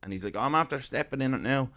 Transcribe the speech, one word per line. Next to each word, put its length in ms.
And 80
he's 120
like, 120
Oh, 60
I'm 140
after 260
stepping 400
in 120
it 80
now. 360